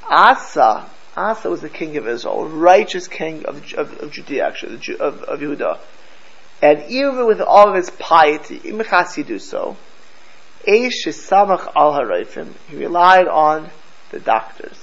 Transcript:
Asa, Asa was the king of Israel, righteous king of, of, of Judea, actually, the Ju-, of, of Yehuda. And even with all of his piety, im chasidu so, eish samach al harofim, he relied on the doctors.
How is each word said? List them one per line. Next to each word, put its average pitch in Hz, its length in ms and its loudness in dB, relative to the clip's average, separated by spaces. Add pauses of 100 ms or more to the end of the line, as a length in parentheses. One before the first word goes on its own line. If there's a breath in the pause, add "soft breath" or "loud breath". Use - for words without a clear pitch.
Asa, 156 800 4 (280)
Asa 196 340 -4
was 160 100 -6
the 156 80 -12
king 151 280 -8
of 113 100 -6
Israel, 120 420 -6
righteous 180 600 2
king 160 360 -10
of, - 300 -10
of, - 240 -8
of 147 140 -12
Judea, 127 340 -4
actually, - 260 -8
the 117 60 -14
Ju-, - 200 -10
of, - 240 -6
of - 180 -8
Yehuda. 143 380 -6 (840 soft breath)
And 151 280 4
even 254 380 -2
with 202 140 2
all 202 280 8
of 196 60 0
his 180 160 -2
piety, 156 680 2
im - 220 -10
chasidu 160 600 -2
so, - 360 -8 (920 soft breath)
eish 240 400 0
samach 190 680 0
al 147 180 4
harofim, 107 600 -4 (160)
he 147 80 -14
relied 175 500 6
on 156 440 2 (400)
the - 100 -12
doctors. - 640 -4